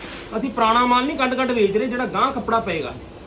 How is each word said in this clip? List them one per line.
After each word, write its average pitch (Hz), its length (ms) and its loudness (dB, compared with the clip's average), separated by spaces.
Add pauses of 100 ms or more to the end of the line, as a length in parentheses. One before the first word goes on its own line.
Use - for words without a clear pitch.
(380)
ਅਸੀਂ 254 120 -2
ਪੁਰਾਣਾ 233 360 4
ਮਾਲ 247 200 4
ਨਹੀਂ 302 120 -4
ਕੱਢ 254 160 0
ਕੱਢ 254 160 0
ਵੇਚ 208 260 2
ਰਹੇ, 254 100 2
ਜਿਹੜਾ 247 200 -2
ਗਾਂਹ 208 260 0
ਕੱਪੜਾ 226 280 0
ਪਏਗਾ। 156 340 -4 (320)